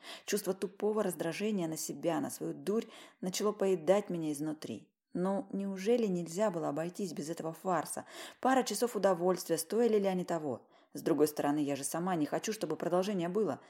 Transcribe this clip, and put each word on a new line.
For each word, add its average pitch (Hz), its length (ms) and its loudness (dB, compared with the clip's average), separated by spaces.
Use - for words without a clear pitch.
Чувство 202 280 0
тупого 208 500 0
раздражения 175 640 -2
на 160 80 -4
себя, 156 460 -2
на 135 80 -4
свою 165 240 -6
дурь 185 320 -2
начало 196 320 0
поедать 190 580 2
меня 165 220 -2
изнутри. 147 560 -6
Ну, 190 400 -2
неужели 196 560 0
нельзя 175 440 0
было 160 180 -2
обойтись 170 420 -4
без 147 180 -6
этого 160 220 -6
фарса? 160 540 -2
Пара 254 240 4
часов 233 320 0
удовольствия, 185 640 2
стоили 214 420 2
ли 196 80 2
они 185 160 2
того? 156 380 -2
С 139 80 -10
другой 151 260 4
стороны, 151 320 0
я 143 160 0
же 131 80 -4
сама 175 320 -2
не 151 100 2
хочу, 160 280 -2
чтобы 156 240 -2
продолжение 180 500 2
было. 180 320 0